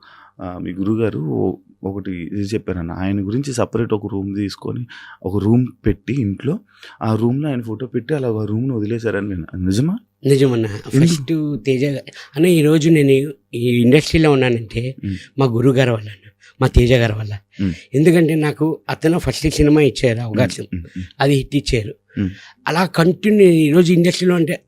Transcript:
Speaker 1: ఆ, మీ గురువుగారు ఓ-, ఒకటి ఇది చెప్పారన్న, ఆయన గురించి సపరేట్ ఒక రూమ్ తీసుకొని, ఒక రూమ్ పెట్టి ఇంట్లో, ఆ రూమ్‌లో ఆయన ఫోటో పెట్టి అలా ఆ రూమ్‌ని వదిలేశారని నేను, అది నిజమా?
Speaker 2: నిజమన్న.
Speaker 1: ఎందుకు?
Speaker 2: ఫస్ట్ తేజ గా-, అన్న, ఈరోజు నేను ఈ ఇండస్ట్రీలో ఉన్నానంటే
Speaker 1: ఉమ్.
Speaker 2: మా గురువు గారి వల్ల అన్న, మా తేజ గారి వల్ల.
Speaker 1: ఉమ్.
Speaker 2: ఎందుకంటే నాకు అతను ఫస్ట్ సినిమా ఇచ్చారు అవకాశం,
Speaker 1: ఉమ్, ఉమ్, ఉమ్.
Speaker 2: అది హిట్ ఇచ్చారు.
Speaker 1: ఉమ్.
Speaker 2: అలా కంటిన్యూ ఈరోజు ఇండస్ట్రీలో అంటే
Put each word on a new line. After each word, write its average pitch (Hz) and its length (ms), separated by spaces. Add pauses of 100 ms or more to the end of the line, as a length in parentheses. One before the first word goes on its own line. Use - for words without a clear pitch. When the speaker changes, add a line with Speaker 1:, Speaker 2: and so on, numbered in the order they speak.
(420)
Speaker 1:
ఆ, 90 160
మీ 90 160
గురువుగారు 107 460
ఓ-, 117 380 (260)
ఒకటి 98 280
ఇది 90 300
చెప్పారన్న, 92 500
ఆయన 95 340
గురించి 131 280
సపరేట్ 113 400
ఒక 104 180
రూమ్ 98 240
తీసుకొని, 104 500 (380)
ఒక 95 200
రూమ్ 120 240 (180)
పెట్టి 110 360
ఇంట్లో, 123 380 (420)
ఆ 110 140
రూమ్‌లో 127 340
ఆయన 123 120
ఫోటో 113 260
పెట్టి 123 260
అలా 131 140
ఆ 107 180
రూమ్‌ని 117 280
వదిలేశారని 104 560
నేను, 87 240
అది 92 120
నిజమా? 135 320 (280)
Speaker 2:
నిజమన్న. 131 400
Speaker 1:
ఎందుకు? 131 400
Speaker 2:
ఫస్ట్ 151 600
తేజ 131 200
గా-, 139 160 (340)
అన్న, 156 100
ఈరోజు 160 440
నేను 143 220 (420)
ఈ 120 280
ఇండస్ట్రీలో 151 500
ఉన్నానంటే 123 720
Speaker 1:
ఉమ్. 98 120 (240)
Speaker 2:
మా 135 60
గురువు 120 280
గారి 127 160
వల్ల 107 200
అన్న, - 200 (320)
మా 131 60
తేజ 123 260
గారి 117 200
వల్ల. 104 240 (240)
Speaker 1:
ఉమ్. 92 120 (200)
Speaker 2:
ఎందుకంటే 160 420
నాకు 151 540
అతను 160 300
ఫస్ట్ - 280
సినిమా 151 340
ఇచ్చారు 120 380
అవకాశం, 104 440
Speaker 1:
ఉమ్, 90 160
ఉమ్, 85 180
ఉమ్. 92 60 (160)
Speaker 2:
అది 143 140
హిట్ 131 220
ఇచ్చారు. 117 400 (220)
Speaker 1:
ఉమ్. 98 120 (380)
Speaker 2:
అలా 170 180
కంటిన్యూ 185 600
ఈరోజు 165 460
ఇండస్ట్రీలో 175 420
అంటే 165 320